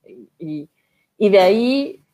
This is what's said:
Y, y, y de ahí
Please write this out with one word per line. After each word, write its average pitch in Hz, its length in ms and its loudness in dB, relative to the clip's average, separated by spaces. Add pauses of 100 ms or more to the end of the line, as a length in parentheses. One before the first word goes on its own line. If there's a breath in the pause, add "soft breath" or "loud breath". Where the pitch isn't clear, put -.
Y, - 220 -20 (100)
y, 151 300 -14 (500)
y 208 100 0
de 196 120 4
ahí 240 600 0 (120)